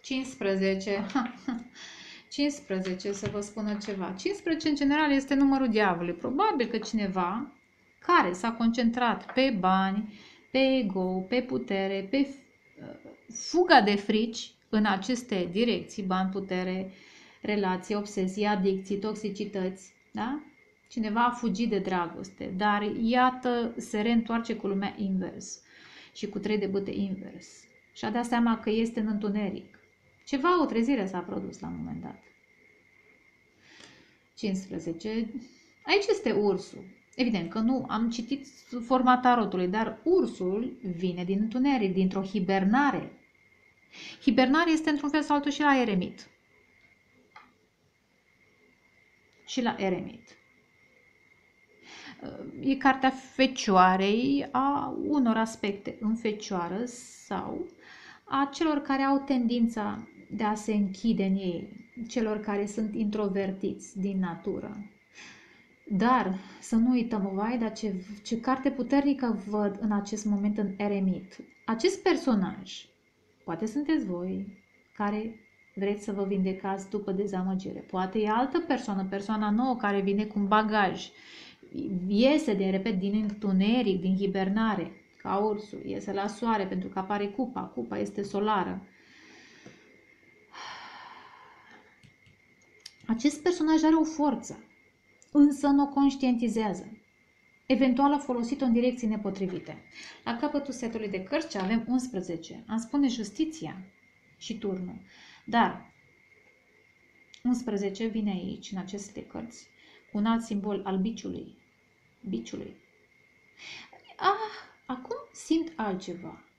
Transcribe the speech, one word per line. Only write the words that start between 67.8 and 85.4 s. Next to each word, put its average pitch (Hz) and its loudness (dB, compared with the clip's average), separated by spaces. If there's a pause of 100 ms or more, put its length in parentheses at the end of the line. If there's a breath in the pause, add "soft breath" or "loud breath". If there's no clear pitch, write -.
ce 233 -2
carte 262 0
puternică 262 2
văd 202 0
în 214 0
acest 202 -2
moment 208 2
în 196 -2
Eremit. 196 -2 (280)
Acest 277 0
personaj, - 0 (580)
poate 170 -4
sunteți 285 0
voi 185 -6 (380)
care 214 -4 (360)
vreți 202 -2
să - -6
vă 196 -2
vindecați 190 -2
după 202 -4
dezamăgire, 190 -2
poate 190 -4
e 214 2
altă 269 0
persoană, 220 -4
persoana 208 -2
nouă 247 2
care 202 0
vine 202 0
cu 214 -4
un 202 0
bagaj, 208 2 (960 loud breath)
iese 247 4
de, 190 0
repet, 190 -2
din 202 0
întuneric, 202 2
din 185 2
hibernare, 190 0 (300)
ca 185 -2
ursul, 214 -2